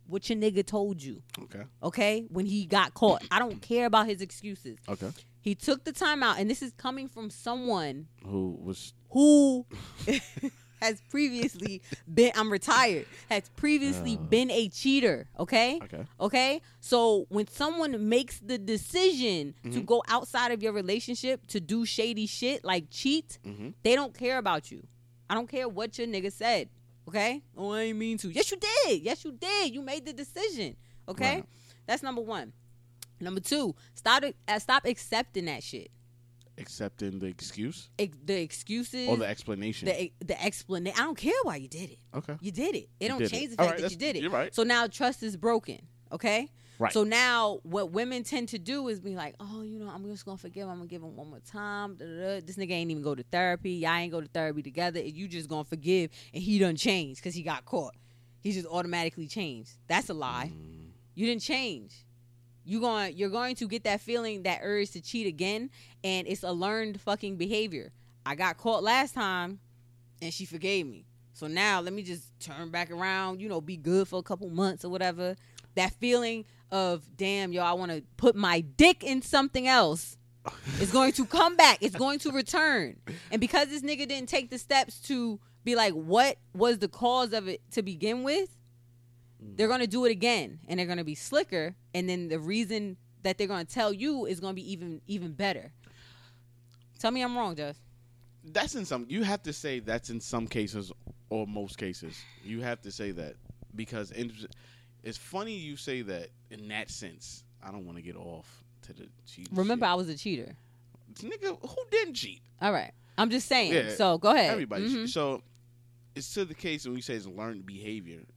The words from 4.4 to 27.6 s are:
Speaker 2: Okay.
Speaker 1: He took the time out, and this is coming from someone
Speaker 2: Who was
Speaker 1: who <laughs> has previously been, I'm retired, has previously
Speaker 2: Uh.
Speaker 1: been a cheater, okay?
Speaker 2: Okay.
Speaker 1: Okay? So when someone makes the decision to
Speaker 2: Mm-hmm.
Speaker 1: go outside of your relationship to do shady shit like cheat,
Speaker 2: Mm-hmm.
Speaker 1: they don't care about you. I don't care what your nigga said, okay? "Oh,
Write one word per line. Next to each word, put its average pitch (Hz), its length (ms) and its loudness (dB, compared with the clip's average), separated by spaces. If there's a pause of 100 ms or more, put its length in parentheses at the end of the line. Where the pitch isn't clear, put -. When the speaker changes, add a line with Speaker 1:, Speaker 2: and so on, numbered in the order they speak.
Speaker 2:
Okay. 98 220 -6 (320)
Speaker 1:
He 202 140 0
took 277 280 0
the 320 80 -6
time 302 320 0
out, 214 160 4
and 202 100 4
this 262 120 0
is 254 160 -8
coming 262 300 -6
from 220 220 -10
someone 185 760 -2 (180)
Speaker 2:
Who 95 360 -2
was 90 320 -8 (180)
Speaker 1:
who 277 540 8 (400)
<laughs> - 760 -6
has 220 180 0 (100)
previously 233 720 -2 (320)
been, 233 220 8
I'm 214 160 2
retired, 214 540 4 (240)
has 202 260 0
previously 277 600 2
Speaker 2:
Uh. 160 80 -4
Speaker 1:
been 240 280 4
a 226 160 2
cheater, 247 640 4 (100)
okay? 226 440 4
Speaker 2:
Okay. 87 220 -8 (140)
Speaker 1:
Okay? 262 420 2 (200)
So 226 480 4
when 208 180 0
someone 285 640 0
makes 240 300 2
the 233 180 -4
decision 220 960 2 (100)
to 120 60 -6
Speaker 2:
Mm-hmm. 123 160 0
Speaker 1:
go 233 240 4
outside 247 420 2
of 220 100 -2
your 214 120 0
relationship 226 720 -2
to 202 140 -2
do 220 240 0
shady 220 420 0
shit - 380 -2
like 180 260 0
cheat, - 560 -2
Speaker 2:
Mm-hmm. 104 220 -10 (140)
Speaker 1:
they 233 120 6
don't 277 180 0
care 254 260 -2
about 180 320 -2
you. - 140 -14 (440)
I 180 60 0
don't 233 140 -2
care 254 200 -4
what 214 280 -6
your 233 100 -2
nigga 196 240 -2
said, 214 360 0 (400)
okay? 214 340 0 (160)
"Oh, 202 140 -4